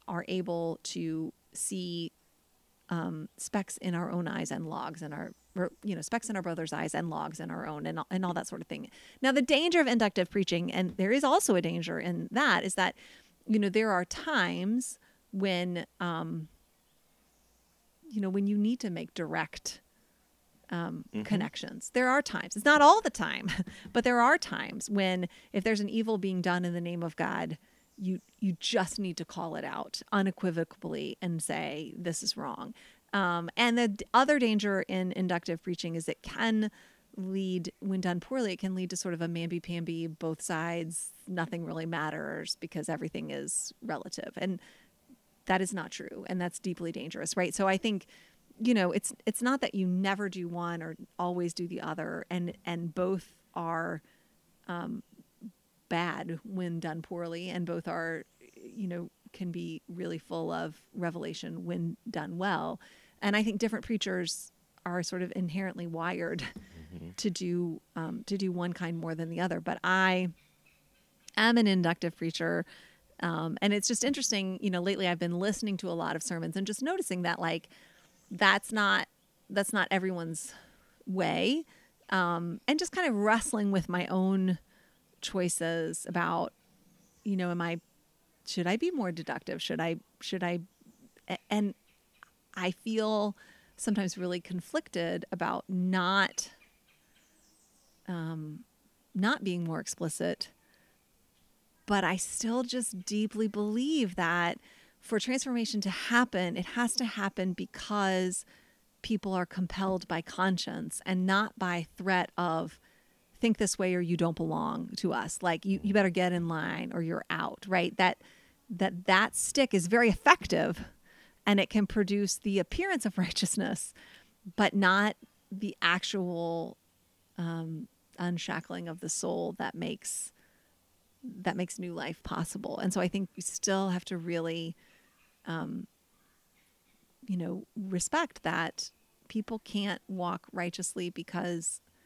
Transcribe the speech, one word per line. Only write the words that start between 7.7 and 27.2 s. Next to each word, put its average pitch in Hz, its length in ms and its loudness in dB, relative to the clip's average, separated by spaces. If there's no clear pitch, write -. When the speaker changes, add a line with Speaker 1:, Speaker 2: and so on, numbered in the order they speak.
Speaker 1:
and, 160 120 -4
and 185 140 0
all 175 80 0
that 170 140 -4
sort 170 140 -10
of 165 60 -14
thing. 147 220 -10
Now, 262 100 4
the 277 100 6
danger 320 380 4
of 294 80 6
inductive 214 420 4
preaching, 175 420 2
and 185 260 0
there 190 140 4
is 277 120 4
also 277 320 6
a 175 60 6
danger 170 380 -2
in 170 320 -2
that, 240 320 4
is 190 120 -2
that, 185 180 2
you 220 100 6
know, 202 120 4
there 214 200 4
are 180 160 4
times 202 920 0
when, 180 540 0
um, 165 480 -2
you 220 140 -2
know, 190 80 2
when 196 180 2
you 208 100 4
need 220 240 4
to 220 80 -2
make 165 240 -6
direct, 160 680 -4
um, 165 420 -4
Speaker 2:
Mm-hmm. 214 100 -4
Speaker 1:
connections. - 720 -4
There 254 160 4
are 277 140 4
times. - 320 -6
It's 214 100 -2
not 294 160 8
all 330 180 12
the 392 120 0
time, - 360 -2
<laughs> - 240 -18
but 233 100 2
there 247 160 4
are 262 200 8
times - 500 -6
when 185 380 2
if 196 100 2
there's 220 160 2
an 202 100 0
evil 220 280 0
being 185 240 0
done 180 240 2
in 175 80 0
the 175 80 -2
name 170 220 -4
of 160 120 -4
God, 165 440 -2